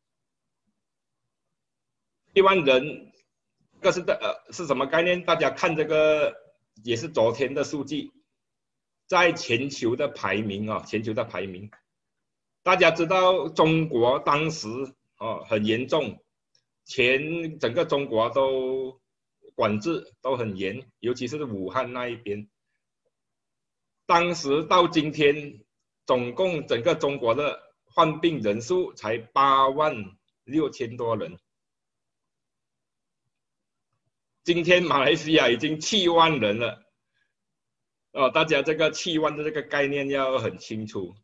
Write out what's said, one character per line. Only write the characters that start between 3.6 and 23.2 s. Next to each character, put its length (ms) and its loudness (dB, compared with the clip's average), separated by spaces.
这 0 -
个 120 4
是 100 -2
的， 180 0
呃， 320 -8
是 140 -10
什 100 0
么 100 -2
概 160 2
念？ 220 0
大 100 2
家 140 2
看 260 0
这 120 0
个， 480 2
也 120 -2
是 120 -8
昨 240 2
天 220 -4
的 100 -2
数 180 -6
据， 300 -8
在 260 4
全 380 -2
球 260 -2
的 120 -2
排 340 -4
名 260 -6
啊， 180 -6
全 160 -4
球 120 -6
的 100 -2
排 220 -8
名， 240 -14
大 140 4
家 140 6
知 160 0
道 420 4
中 400 2
国 300 2
当 320 0
时， 180 -10
哦， 320 -8
很 160 0
严 240 0
重， 340 -2
全 720 -2
整 140 -2
个 140 0
中 180 -2
国 240 0
都 720 -2
管 260 0
制 400 -6
都 160 -2
很 220 -6
严， 280 -6
尤 160 -4
其 120 -8
是 160 -8
武 280 -8
汉 200 -4
那 160 -8
一 100 -8
边。 300 -10